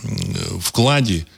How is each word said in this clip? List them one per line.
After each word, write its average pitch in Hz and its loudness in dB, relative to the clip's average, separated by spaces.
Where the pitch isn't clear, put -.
м, 90 -6
вкладе 117 2